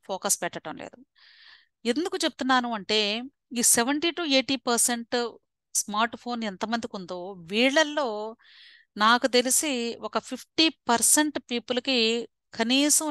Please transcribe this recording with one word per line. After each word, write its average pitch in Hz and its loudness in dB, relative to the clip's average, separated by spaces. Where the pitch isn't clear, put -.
ఫోకస్ 196 -2
పెట్టడం 165 -8
లేదు. - -16
ఎందుకు 311 -2
చెప్తున్నాను 262 0
అంటే 214 0
ఈ 233 -2
సెవెంటీ 285 2
to 349 -6
ఎయిటీ 269 2
పర్సెంట్ 240 -2
స్మార్ట్ 220 -2
ఫోన్ 240 -8
ఎంతమందికి 226 -4
ఉందో 185 -10
వీళ్ళల్లో 277 2
నాకు 233 4
తెలిసి 247 2
ఒక 214 -6
ఫిఫ్టీ - -2
పర్సెంట్ 294 2
పీపుల్‌కి 247 -2
కనీసం 269 2